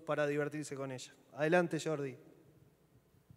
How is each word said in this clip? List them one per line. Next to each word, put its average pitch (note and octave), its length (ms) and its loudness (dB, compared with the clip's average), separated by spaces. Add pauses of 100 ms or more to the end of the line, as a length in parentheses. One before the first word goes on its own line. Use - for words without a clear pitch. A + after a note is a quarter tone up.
para D3 220 2
divertirse D3 480 -2
con C3+ 160 -6
ella. B2+ 200 -12 (220)
Adelante, D#3+ 460 4
Jordi. C#3+ 300 -2 (1300)